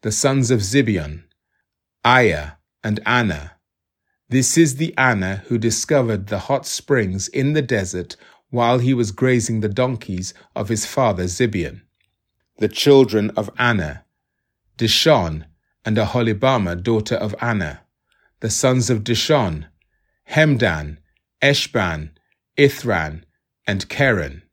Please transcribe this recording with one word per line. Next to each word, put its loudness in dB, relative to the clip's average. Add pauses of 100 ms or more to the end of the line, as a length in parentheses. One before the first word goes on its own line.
The -4
sons 0
of 2
Zibeon: -2 (800)
Aya 2 (320)
and -2
Anna. -2 (720)
This 0
is 4
the -4
Anna 0
who -2
discovered 0
the -6
hot -2
springs -2
in -2
the 2
desert -4 (360)
while 2
he 2
was 0
grazing 0
the -2
donkeys -4 (220)
of -6
his -2
father 0
Zibeon. -4 (800)
The 0
children 4
of -4
Anna: -2 (760)
Dishon 2 (380)
and -2
Aholibamah, 0
daughter 0
of -4
Anna. -4 (580)
The -4
sons 2
of -2
Dishon: 0 (640)
Hemdan, 2 (420)
Eshban, 0 (460)
Ithran, 0 (440)
and -4
Keren. -2 (100)